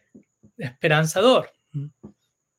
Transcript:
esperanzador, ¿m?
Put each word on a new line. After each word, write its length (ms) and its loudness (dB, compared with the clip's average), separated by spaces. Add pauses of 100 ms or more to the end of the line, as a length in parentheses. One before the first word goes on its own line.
(580)
esperanzador, 960 0 (200)
¿m? 200 -12 (680)